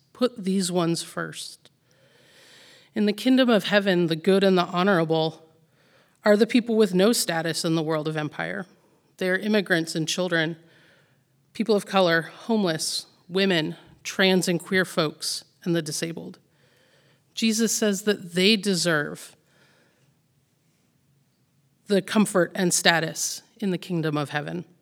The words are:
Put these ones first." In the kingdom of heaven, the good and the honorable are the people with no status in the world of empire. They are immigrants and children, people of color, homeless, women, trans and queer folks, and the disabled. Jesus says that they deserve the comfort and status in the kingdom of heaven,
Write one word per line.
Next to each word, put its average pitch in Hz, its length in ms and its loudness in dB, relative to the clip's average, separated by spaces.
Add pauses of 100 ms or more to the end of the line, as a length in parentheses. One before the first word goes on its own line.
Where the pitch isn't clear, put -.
(140)
Put 240 300 -4
these 185 280 -2
ones 170 300 0
first." - 680 -12 (1200)
In 208 140 0
the 208 60 0
kingdom 254 360 2
of 208 140 4
heaven, 196 420 2
the 165 100 0
good 190 280 2
and 190 120 6
the 180 100 4
honorable 165 800 0 (800)
are 208 100 8
the 220 100 6
people 226 300 0
with 214 180 4
no 190 200 4
status 165 500 -2
in 165 120 0
the 165 60 0
world 156 240 -2
of 156 120 -4
empire. 165 480 -8 (520)
They 185 120 -2
are 185 80 0
immigrants 190 580 0
and 160 100 -2
children, 170 520 -2 (960)
people 214 220 0
of 196 100 -2
color, 170 380 2
homeless, 175 840 -4 (240)
women, 175 480 0 (260)
trans 190 460 2
and 170 100 0
queer 190 240 0
folks, - 600 -6 (180)
and 175 100 -2
the 170 80 0
disabled. 170 560 -10 (960)
Jesus 226 380 0
says 202 300 -2
that 196 320 -4
they 190 240 4
deserve 170 800 -2 (2500)
the 196 140 2
comfort 190 520 2
and 180 200 0
status 165 680 0 (200)
in 196 100 -2
the 175 60 -2
kingdom 160 400 -4
of 143 140 -4
heaven, 160 340 -6 (160)